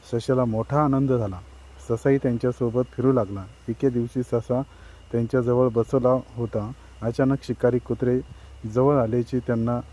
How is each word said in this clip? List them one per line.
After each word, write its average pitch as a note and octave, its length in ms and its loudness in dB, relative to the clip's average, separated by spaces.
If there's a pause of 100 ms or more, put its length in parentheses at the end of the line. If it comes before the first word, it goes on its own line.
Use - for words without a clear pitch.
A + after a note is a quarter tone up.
(120)
सश्याला B2+ 340 0
मोठा A2+ 380 0
आनंद C3+ 280 2
झाला. G2+ 280 -2 (500)
ससाही C3+ 280 2
त्यांच्यासोबत B2 640 0 (140)
फिरू B2+ 140 4
लागला. G2+ 340 0 (240)
एके C3+ 200 0
दिवशी A#2+ 340 -4
ससा B2 380 -2 (500)
त्यांच्याजवळ A#2+ 580 2
बसला B2 500 2 (160)
होता. A2+ 360 -4 (300)
अचानक C3 420 0
शिकारी B2 360 0
कुत्रे B2 400 -2 (500)
जवळ C3 260 2
आल्याची A#2+ 440 0
त्यांना A#2+ 420 -2 (120)